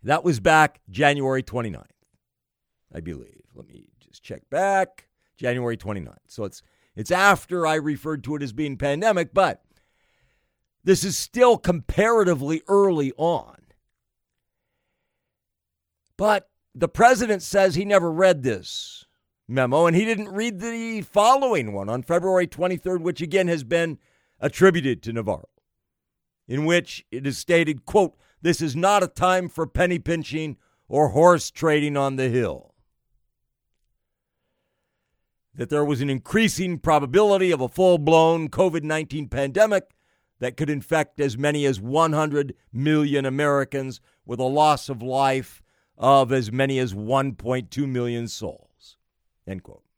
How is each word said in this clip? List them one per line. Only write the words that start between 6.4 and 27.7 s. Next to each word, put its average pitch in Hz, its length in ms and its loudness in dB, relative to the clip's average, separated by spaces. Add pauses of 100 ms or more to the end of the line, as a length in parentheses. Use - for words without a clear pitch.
it's, - 180 -12 (340)
it's 107 140 -10
after 180 560 2
I 156 100 0
referred 151 500 -6
to 151 100 -6
it 143 80 -8
as 120 100 -10
being 139 240 -6
pandemic, 170 560 -2
but 175 300 0 (1200)
this 185 200 2
is 190 140 -4
still - 400 4
comparatively 175 1080 0
early 185 500 2
on. 160 400 -4 (2500)
But 208 340 0 (240)
the 123 120 -2
president 214 540 4
says 190 320 2
he 190 120 -2
never 185 260 2
read 170 320 2
this - 600 -8 (420)
memo, 131 400 2
and 165 80 2
he 214 100 4
didn't 214 240 -4
read 208 300 -6
the 226 420 -8
following 208 720 2
one 98 160 -6
on 123 140 -6
February 180 420 0
twenty-third, 180 560 -4
which 165 200 -6
again 175 260 0
has 165 160 -2
been 165 340 -4 (420)
attributed 170 640 2
to 113 100 -8
Navarro, 107 360 -6 (1000)
in 143 180 -4
which 175 460 -2
it 131 160 -10
is 135 100 -6
stated, 160 480 -2